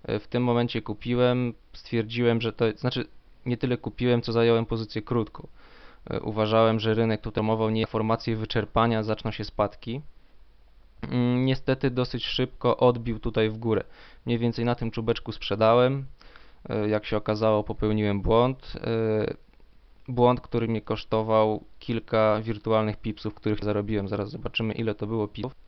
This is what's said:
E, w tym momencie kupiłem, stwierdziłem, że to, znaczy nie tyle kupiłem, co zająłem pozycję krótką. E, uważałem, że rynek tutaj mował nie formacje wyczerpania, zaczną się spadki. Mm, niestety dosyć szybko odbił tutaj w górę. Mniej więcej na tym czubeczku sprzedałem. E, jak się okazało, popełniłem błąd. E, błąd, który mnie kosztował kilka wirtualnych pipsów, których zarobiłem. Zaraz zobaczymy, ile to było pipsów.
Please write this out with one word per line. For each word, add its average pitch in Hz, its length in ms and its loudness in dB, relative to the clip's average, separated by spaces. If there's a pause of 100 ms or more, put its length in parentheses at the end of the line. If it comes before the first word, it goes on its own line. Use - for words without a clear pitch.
E, 107 160 -4
w - 80 -12
tym 123 160 -2
momencie 120 380 0
kupiłem, 123 720 0 (200)
stwierdziłem, 117 680 0
że 113 120 -2
to, 120 120 0 (100)
znaczy 123 320 -4 (380)
nie 123 120 -2
tyle 123 200 -2
kupiłem, 120 440 0
co 117 100 -6
zająłem 117 340 4
pozycję 113 360 -6
krótką. - 460 -4 (600)
E, - 100 -4
uważałem, 110 600 2
że 110 140 2
rynek 113 280 2
tutaj 107 220 -4
mował 110 260 2
nie 110 180 0
formacje 113 480 -2
wyczerpania, 110 680 0
zaczną 110 280 -2
się 107 120 -8
spadki. 113 580 -4 (1000)
Mm, 123 440 2
niestety 131 460 0
dosyć 123 340 -4
szybko - 520 0
odbił 120 420 2
tutaj 110 300 0
w 110 80 -6
górę. 113 260 0 (420)
Mniej 120 140 0
więcej 117 260 0
na 120 100 2
tym 113 160 -4
czubeczku 113 400 -2
sprzedałem. 123 760 2 (640)
E, 107 200 -2
jak 107 160 0
się 107 120 -2
okazało, 107 460 2
popełniłem 107 580 0
błąd. 123 540 2
E, 113 580 -2 (720)
błąd, 123 340 4
który 113 260 -2
mnie 113 140 -2
kosztował 110 840 2 (160)
kilka 110 600 2
wirtualnych 107 560 0
pipsów, 107 360 -6
których 107 300 -2
zarobiłem. 104 440 0
Zaraz 101 220 -4
zobaczymy, 113 440 -4
ile 110 220 -2
to 104 120 -6
było 107 200 -2
pipsów. 127 280 -8 (120)